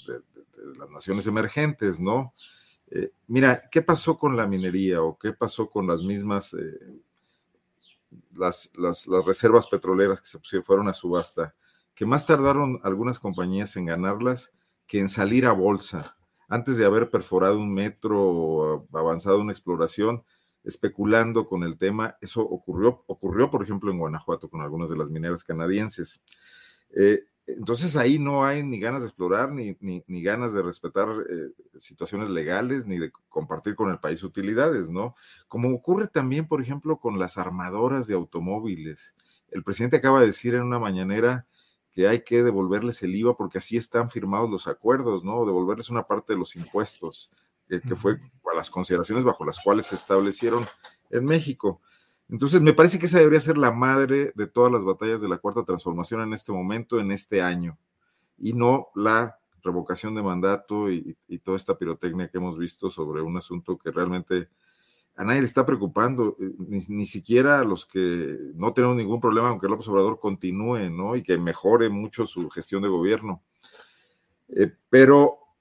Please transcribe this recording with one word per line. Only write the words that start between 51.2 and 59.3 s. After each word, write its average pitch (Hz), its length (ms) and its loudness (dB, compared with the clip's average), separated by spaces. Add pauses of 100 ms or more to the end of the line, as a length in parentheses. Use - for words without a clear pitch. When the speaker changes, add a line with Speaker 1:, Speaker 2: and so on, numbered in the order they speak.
Speaker 1:
México. 147 560 -2 (480)
Entonces, 143 320 2
me 151 120 8
parece 175 260 6
que 170 60 -2
esa 175 140 6
debería 156 200 10
ser 147 180 0
la 131 140 4
madre 135 640 2
de 104 120 -4
todas 123 220 6
las 117 140 2
batallas 110 380 -2
de 101 80 -4
la 90 80 -2
Cuarta 104 260 -4
Transformación 87 580 -4
en 110 120 -6
este 107 180 -8
momento, 104 480 -4
en 98 140 -2
este 98 280 -2
año, 87 360 -4 (600)
y 110 140 -6
no 120 440 2
la 110 440 2 (240)